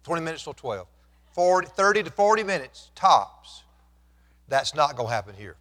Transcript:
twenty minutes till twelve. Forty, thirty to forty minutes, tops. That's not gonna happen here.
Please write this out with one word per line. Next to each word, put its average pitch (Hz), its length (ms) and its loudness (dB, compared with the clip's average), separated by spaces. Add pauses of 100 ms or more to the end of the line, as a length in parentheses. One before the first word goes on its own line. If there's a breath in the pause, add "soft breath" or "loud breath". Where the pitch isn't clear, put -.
twenty 170 180 -6
minutes 160 220 -10
till 147 100 -14
twelve. 101 340 -10 (440)
Forty, 180 360 2
thirty 202 360 2
to 165 80 -10
forty 214 320 2
minutes, 175 500 -8
tops. - 680 0 (840)
That's 135 260 -2
not 147 200 0
gonna 117 140 -6
happen 104 240 -6
here. 98 280 -18